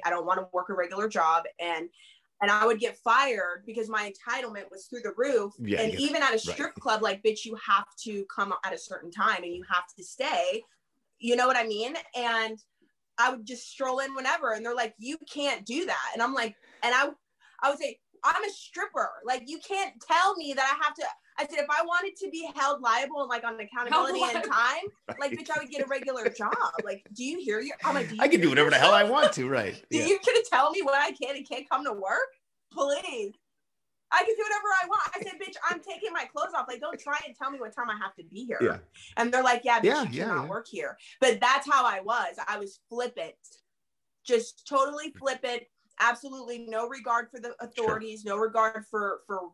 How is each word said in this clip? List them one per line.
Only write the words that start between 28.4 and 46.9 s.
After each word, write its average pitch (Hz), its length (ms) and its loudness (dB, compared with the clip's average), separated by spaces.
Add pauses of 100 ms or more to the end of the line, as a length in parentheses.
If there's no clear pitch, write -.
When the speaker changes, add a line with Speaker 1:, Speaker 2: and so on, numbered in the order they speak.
Speaker 2:
do 165 60 6
Speaker 1:
hear 139 40 6
Speaker 2:
whatever 147 200 8
the 139 60 8
hell 156 160 10
I 202 100 8
Speaker 1:
yourself? 208 80 4 (120)
Speaker 2:
want - 100 4
to, 127 160 -2
right. 113 400 0
Speaker 1:
Do - 80 0
Speaker 2:
Yeah. - 100 2
Speaker 1:
you 392 180 4
gonna 480 140 6 (100)
tell - 220 4
me 381 100 -2
when 277 140 2
I 294 160 2
can 269 260 -6
and 285 100 -12
can't 269 220 -10
come 294 160 0
to 247 80 -2
work? 302 360 -2 (440)
Please." 285 600 -2 (800)
I 381 120 6
can 453 120 2
do 427 80 -4
whatever 415 240 -2 (140)
I 349 60 -2
want. 381 140 0 (140)
I 415 80 -6
said, 381 180 -10
"Bitch, 392 140 -12 (120)
I'm 339 140 -2
taking 339 320 -10
my 302 120 -4
clothes 339 300 -6
off. 247 140 -2
Like, 247 100 -10
don't 302 200 -8
try 294 260 -4
and 254 100 -16
tell 277 160 -6
me 277 80 -10
what 220 160 -10
time 240 140 -4
I 208 80 -4
have 196 180 -8
to 175 80 -20
be 190 220 -12
here." 233 160 -4
Speaker 2:
Yeah. 113 160 0 (400)
Speaker 1:
And 240 160 2
they're 254 100 4
like, 240 220 4
"Yeah, 233 140 4
bitch, 208 60 0
Speaker 2:
Yeah, 269 180 4
Speaker 1:
you 175 80 -2
Speaker 2:
yeah, 156 160 -4
Speaker 1:
cannot 175 160 -2
Speaker 2:
yeah. 151 60 -8
Speaker 1:
work 220 200 -8
here." 147 280 -8 (220)
But 233 220 6
that's 269 280 4
how 269 160 6
I 202 160 2
was. 202 360 -2 (100)
I 208 100 -2
was 202 300 -12
flippant, 233 460 -6 (880)
just - 440 0
totally 294 440 0
flippant, 247 520 -4 (360)
absolutely 240 680 -2
no 220 200 -2
regard 240 440 -2